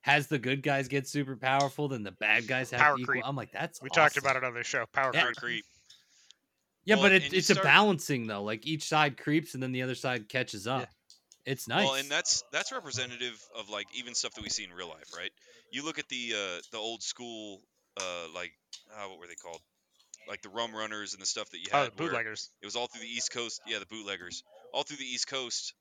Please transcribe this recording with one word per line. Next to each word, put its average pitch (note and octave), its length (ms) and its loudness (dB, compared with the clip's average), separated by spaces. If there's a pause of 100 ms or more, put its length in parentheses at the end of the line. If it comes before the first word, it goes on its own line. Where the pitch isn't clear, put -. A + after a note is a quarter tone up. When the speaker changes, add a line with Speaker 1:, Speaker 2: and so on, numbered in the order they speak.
Speaker 1:
as C#3+ 220 6
the D3+ 120 2
good C3 240 0
guys C#3 240 2
get C3+ 200 0
super C#3 300 -2
powerful, C#3 500 2
then C3 160 -2
the F#2+ 80 -6
bad G#2+ 360 4
guys B2+ 240 0
have B2 100 0
Speaker 2:
Power D3 140 10
Speaker 1:
to B2+ 60 -4
equal. B2 120 0
Speaker 2:
creep. A#2+ 140 0
Speaker 1:
I'm C#3 80 -2
like, A#2+ 160 -6
"That's C3 300 -6
Speaker 2:
We C3+ 80 -8
talked D3+ 280 8
Speaker 1:
awesome." C#3 80 2
Speaker 2:
about C3+ 120 6
it B2+ 60 0
on B2+ 120 -2
the A#2+ 80 -2
show. A#2+ 240 0
Power C3+ 260 2
Speaker 1:
Yeah. D#3 80 6
Speaker 3:
Power B2 120 4
Speaker 2:
creep. A#2 300 -4
Speaker 3:
creep. - 20 -18 (1160)
Speaker 1:
Yeah, G#3 120 6
Speaker 3:
Well, F#3 100 6
Speaker 1:
but G3 80 10
Speaker 3:
and F#3 120 10
Speaker 1:
it, C#3+ 60 -2
Speaker 3:
you F#3 60 4
Speaker 1:
it's E3 140 4
a - 20 10
Speaker 3:
start F#3+ 100 6
Speaker 1:
balancing, D3 640 2
though. G2+ 160 -4
Like, G#2+ 220 -4
each D#3 180 -4
side D3+ 340 2
creeps, D3+ 360 -2
and B2+ 100 -6
then B2+ 80 -4
the B2+ 120 -2
other B2+ 120 -4
side B2 320 -4
catches B2 380 -4
Speaker 2:
Yeah. B2+ 120 -2
Speaker 1:
up. B2 120 -6 (560)
It's C3 220 -6
nice. D3 180 2
Speaker 3:
Well, C3+ 100 2
and C#3 140 -2
that's, D#3+ 420 0
that's D#3 220 -2
representative B2 680 -6 (160)
of, G#2 140 -10
like, G#2 240 -6
even A#2+ 220 -10
stuff - 180 -4
that A2 100 -12
we G#2 60 -8
see A2 160 -4
in F2+ 80 -18
real F2 160 -8
life, C#2+ 260 -16
right? F2+ 160 -6 (400)
You B2+ 120 -6
look D#3 160 -6
at D3 100 -10
the, A#2+ 240 -4
uh, F#2+ 280 -2 (100)
the A2+ 60 -8
old A2+ 260 -6
school, A2 600 -8 (340)
uh, F2+ 360 -4
like, F2+ 180 -6 (420)
uh, G#2 140 -10
what F#2 120 -14
were F2 80 -18
they E2+ 80 -16
called? E2 260 -12 (680)
Like, G2+ 140 -8
the G#2 80 -14
rum A2+ 260 -4
runners G#2+ 380 -6
and G2 80 -14
the F#2 40 -14
stuff G#2+ 260 -4
that F2+ 80 -12
you F2 140 -10
Speaker 2:
Oh, C#3+ 100 6
Speaker 3:
had A#2 140 -2
Speaker 2:
the D3 60 -4
Speaker 3:
where E3 60 -2
Speaker 2:
bootleggers. A2 400 -4 (120)
Speaker 3:
it - 40 -16
was G#2 100 -8
all A#2+ 120 0
through A#2 140 -12
the A2+ 100 -10
East A#2 200 -4
Coast. A#2+ 340 -6
Yeah, A2 140 -2
the G2 60 -6
bootleggers. G2 580 -8 (300)
All C#3+ 100 0
through D3 140 -8
the C3+ 80 -6
East B2 220 -4
Coast C3 540 -4